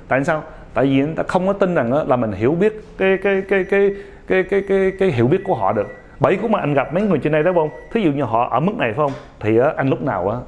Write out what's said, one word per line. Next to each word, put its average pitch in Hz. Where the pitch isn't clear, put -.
Tại 135
sao? 151
Tại 120
vì 139
người 156
ta 170
không 185
có 196
tin 196
rằng 123
á, 147
là 127
mình 113
hiểu 110
biết 214
cái, 190
cái, 196
cái, 196
cái, 202
cái, 185
cái, 190
cái, 190
cái 190
hiểu 117
biết 151
của 185
họ 101
được. 104
Bởi 143
cũng 220
mà 196
anh 143
gặp 135
mấy 185
người 190
trên 151
đây 156
đó, 175
không? 160
Thí 233
dụ 175
như 143
họ 117
ở 120
mức 190
này, 117
phải 147
không? 139
Thì 110
á, 135
anh 135
lúc 165
nào 98
á, 110